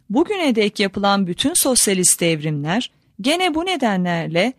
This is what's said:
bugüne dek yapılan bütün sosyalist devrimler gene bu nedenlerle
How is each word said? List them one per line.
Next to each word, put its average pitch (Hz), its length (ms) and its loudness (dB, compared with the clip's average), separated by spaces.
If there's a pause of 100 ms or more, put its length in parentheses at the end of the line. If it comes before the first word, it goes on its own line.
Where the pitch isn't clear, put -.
bugüne 311 460 0
dek 208 240 0
yapılan 196 480 0
bütün 180 260 -2
sosyalist 202 680 2
devrimler 160 680 -2 (300)
gene 320 340 0
bu 330 100 -2
nedenlerle 185 920 0